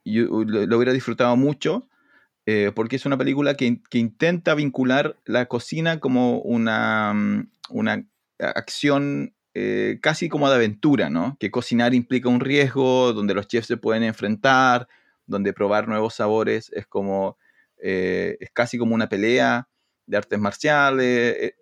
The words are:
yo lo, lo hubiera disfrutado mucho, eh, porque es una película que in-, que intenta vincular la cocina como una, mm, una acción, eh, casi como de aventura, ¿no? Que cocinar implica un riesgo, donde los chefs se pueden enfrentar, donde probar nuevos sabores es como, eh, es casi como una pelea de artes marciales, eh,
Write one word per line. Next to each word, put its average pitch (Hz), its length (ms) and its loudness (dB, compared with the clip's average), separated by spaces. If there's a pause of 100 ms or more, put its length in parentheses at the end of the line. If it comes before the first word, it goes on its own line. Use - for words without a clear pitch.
yo 110 400 0
lo, 107 220 0
lo 117 100 2
hubiera 123 160 2
disfrutado 123 440 0
mucho, 151 520 0 (560)
eh, 104 300 0
porque 113 220 -4
es 135 100 -4
una 139 100 0
película 139 380 0
que 135 120 -2
in-, 120 220 0
que 123 100 -2
intenta 160 560 0
vincular 139 720 0
la 120 220 0
cocina 160 520 -4
como 123 420 0
una, 110 760 0
mm, 104 360 0 (200)
una 107 360 -4 (320)
acción, 143 960 -2 (200)
eh, 104 480 -4
casi 156 260 0
como 147 220 0
de 131 60 4
aventura, 113 520 2
¿no? 87 320 -4
Que 101 100 -4
cocinar 120 440 0
implica 123 340 0
un 120 120 2
riesgo, 131 720 2
donde 104 220 0
los 101 140 -4
chefs 117 180 -2
se 117 100 -2
pueden 113 260 0
enfrentar, 123 880 2 (380)
donde 101 260 -2
probar 107 360 0
nuevos 110 260 -2
sabores 110 580 0
es 95 140 -10
como, 98 520 -4 (440)
eh, 92 580 -2
es 92 120 -18
casi 123 240 -2
como 113 180 0
una 110 140 0
pelea 120 600 0 (380)
de 101 100 -4
artes 104 220 -2
marciales, 123 1000 2
eh, - 240 -6